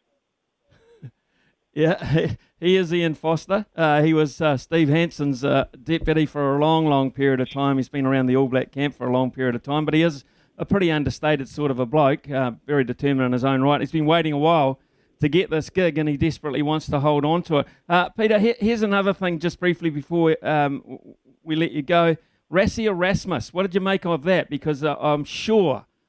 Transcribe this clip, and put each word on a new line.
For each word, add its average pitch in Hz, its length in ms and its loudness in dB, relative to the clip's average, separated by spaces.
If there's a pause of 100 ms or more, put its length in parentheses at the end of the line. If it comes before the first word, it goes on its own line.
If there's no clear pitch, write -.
(1040)
<laughs> 123 80 -18 (640)
Yeah, 160 640 0 (120)
<laughs> - 140 -20
he 180 160 4
is 180 160 0
Ian 170 220 0
Foster. 156 520 -4 (100)
Uh, 151 260 2
he 160 120 4
was, 156 260 0
uh, 151 160 2
Steve 160 320 0
Hansen's, 143 560 0
uh, 135 220 0 (180)
deputy 156 420 0
for 143 300 -2
a - 20 0
long, 160 280 2
long 135 260 2
period 135 280 0
of 127 100 -4
time. 139 260 0
He's 127 140 -4
been 139 160 -4
around 135 200 2
the 127 80 2
All 131 140 2
Black 127 240 -2
camp 139 240 -4
for 127 100 -6
a 123 60 0
long 127 180 0
period 127 240 -2
of 117 80 -8
time, 151 220 -2
but 151 100 -2
he 156 80 4
is 151 220 -2 (360)
a 156 40 -4
pretty 190 260 0
understated 147 580 -2
sort 147 220 -4
of 123 80 -2
a 127 80 -2
bloke, 139 420 2
uh, 135 220 -2 (160)
very 147 160 2
determined 131 440 0
in 123 60 0
his 123 120 0
own 135 180 2
right. 143 180 2
He's 135 120 -4
been 156 140 0
waiting 160 260 2
a 143 60 -2
while 147 420 2 (400)
to 151 80 0
get 165 220 2
this 156 200 -4
gig, 170 280 0
and 151 100 0
he 147 80 -2
desperately 147 460 -2
wants 151 240 -2
to 147 120 -2
hold 143 260 2
on 165 200 0
to 151 140 0
it. 135 100 -2 (200)
Uh, 180 200 2
Peter, 214 320 2
he-, 226 180 2
here's 220 240 0
another 196 300 0
thing, 180 260 -4
just 170 220 -4
briefly 175 280 -2
before, 160 540 0
um, 143 380 0
w-, - 340 -20 (300)
we 160 100 -6
let 160 160 0
you 143 120 -6
go. 165 340 2 (340)
Rassie 202 360 0
Erasmus, 180 680 -2
what 180 80 -2
did 185 140 -4
you 196 40 2
make 190 240 -2
of 165 200 -2
that? 180 260 0
Because, 147 320 -4
uh, 147 140 -2
I'm 147 260 -2
sure, 165 640 0 (220)